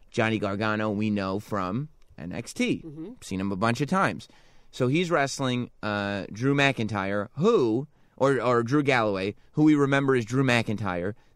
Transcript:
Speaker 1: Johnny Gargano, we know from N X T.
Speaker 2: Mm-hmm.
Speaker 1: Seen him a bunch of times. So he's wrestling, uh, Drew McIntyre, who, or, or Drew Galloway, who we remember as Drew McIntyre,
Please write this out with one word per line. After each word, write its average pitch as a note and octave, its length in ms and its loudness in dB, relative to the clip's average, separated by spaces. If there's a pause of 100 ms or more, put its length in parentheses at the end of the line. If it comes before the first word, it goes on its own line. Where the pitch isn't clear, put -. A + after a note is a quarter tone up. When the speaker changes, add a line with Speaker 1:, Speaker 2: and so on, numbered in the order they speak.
(120)
Speaker 1:
Johnny A2 260 0
Gargano, G#2+ 540 -2
we G#2+ 180 -2
know G2 300 -2
from G#2+ 500 -4 (300)
N F2 120 -10
X F2 220 -10
T. A#3 320 -2
Speaker 2:
Mm-hmm. D#3+ 360 -14
Speaker 1:
Seen F#2+ 180 -6
him G2 120 -2
a G2 40 -4
bunch A2+ 260 0
of C3+ 80 -2
times. E3+ 380 -2 (420)
So - 180 -2
he's E3 220 0
wrestling, C3+ 640 -2 (100)
uh, G2+ 500 -4
Drew B2+ 220 0
McIntyre, G#2+ 840 0
who, C#3+ 500 2 (300)
or, C3+ 220 2
or A#2+ 220 2
Drew C3+ 220 2
Galloway, G#2+ 500 2 (200)
who D3+ 100 2
we D#3 100 8
remember C#3 400 4
as B2 120 2
Drew B2+ 180 0
McIntyre, G#2 720 0 (200)